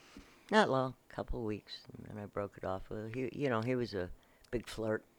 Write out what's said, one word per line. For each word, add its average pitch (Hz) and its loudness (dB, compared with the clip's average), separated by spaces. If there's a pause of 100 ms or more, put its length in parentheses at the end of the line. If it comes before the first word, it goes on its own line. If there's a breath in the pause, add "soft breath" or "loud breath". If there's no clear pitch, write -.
(520 loud breath)
Not 202 8
long, 131 2 (140)
couple - -4
of 117 -2
weeks, 104 -4 (200)
and - -14
then 107 -8
I 104 -6
broke 101 -4
it - -6
off. 92 -2
Well, 107 -6
he, 127 -2
you 139 0
know, 110 4
he 123 2
was 120 0
a 90 0 (480 soft breath)
big 107 -8
flirt. 110 0 (160)